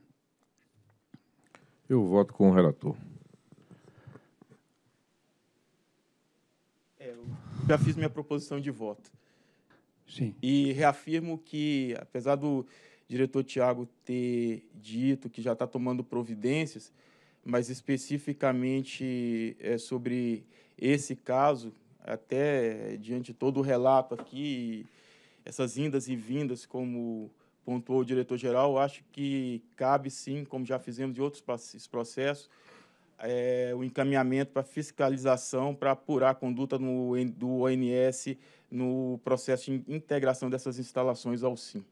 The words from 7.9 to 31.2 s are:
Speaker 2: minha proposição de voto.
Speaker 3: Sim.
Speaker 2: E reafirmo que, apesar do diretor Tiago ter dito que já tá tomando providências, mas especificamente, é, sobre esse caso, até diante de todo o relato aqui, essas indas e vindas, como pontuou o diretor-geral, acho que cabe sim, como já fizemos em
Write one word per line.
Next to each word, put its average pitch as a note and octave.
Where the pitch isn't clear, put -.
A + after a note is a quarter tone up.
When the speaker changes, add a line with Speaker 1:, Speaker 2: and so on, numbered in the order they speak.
Speaker 2:
minha D#3
proposição D3
de C#3+
voto. G#2+
Speaker 3:
Sim. A2+
Speaker 2:
E C#3
reafirmo D#3
que, D3
apesar B2+
do C#3
diretor C3
Tiago B2
ter A#2+
dito A#2+
que A#2
já A#2
tá B2
tomando B2
providências, A#2+
mas B2
especificamente, C3
é, A#2
sobre A#2+
esse C3+
caso, B2+
até A2+
diante A#2+
de -
todo C3
o C#3
relato C3
aqui, B2
essas B2
indas C#3
e C3
vindas, B2
como A#2+
pontuou B2+
o B2+
diretor-geral, B2+
acho C#3
que C3+
cabe C3+
sim, C#3
como C3+
já C3
fizemos B2+
em B2+